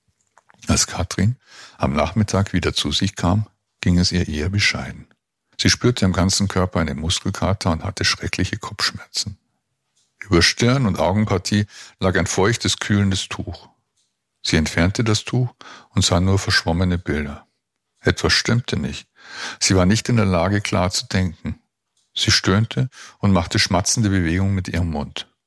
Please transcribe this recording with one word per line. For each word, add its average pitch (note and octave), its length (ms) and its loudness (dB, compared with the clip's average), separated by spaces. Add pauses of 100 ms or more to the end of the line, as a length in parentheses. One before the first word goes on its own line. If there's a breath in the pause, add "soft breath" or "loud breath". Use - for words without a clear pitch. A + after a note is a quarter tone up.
(680)
Als - 180 2
Katrin - 500 -2 (400 loud breath)
am C2+ 160 0
Nachmittag F#2+ 600 0
wieder E2 200 0
zu D2 200 -2
sich G2 240 -2
kam, G2+ 320 0 (320)
ging F2 180 2
es F2 140 2
ihr F2 160 0
eher D2+ 200 -2
bescheiden. C#2 600 -2 (520)
Sie - 100 4
spürte B2 340 2
am F#2 80 4
ganzen F#2+ 340 2
Körper F#2 340 0
einen C#2+ 200 -2
Muskelkater E2+ 720 -2
und D#2+ 100 -4
hatte G2 220 -6
schreckliche - 540 -4
Kopfschmerzen. - 800 -8 (800)
Über F2 200 2
Stirn B2 460 2
und D#2+ 140 0
Augenpartie G2+ 640 2 (320 loud breath)
lag F#2 180 0
ein E2+ 100 4
feuchtes, - 520 0
kühlendes G2 500 0
Tuch. - 400 -10 (720)
Sie - 160 0
entfernte E2+ 460 0
das A2 220 0
Tuch B2 280 -2 (380 loud breath)
und - 140 0
sah F2 160 2
nur F#2+ 180 4
verschwommene F2+ 600 0
Bilder. D2 480 -4 (540)
Etwas - 320 0
stimmte - 440 0
nicht. - 320 -6 (520 loud breath)
Sie - 140 2
war F2+ 120 4
nicht A2 220 2
in B2 80 2
der G#2+ 100 4
Lage, F#2+ 340 2
klar F2+ 300 0
zu - 160 -6
denken. E2+ 540 -4 (540)
Sie - 160 -2
stöhnte A2+ 580 2 (300 loud breath)
und G2 140 2
machte F#2+ 260 2
schmatzende G2 520 0
Bewegungen F#2+ 440 2
mit F#2 140 -4
ihrem F2 220 -2
Mund. - 380 -8 (180)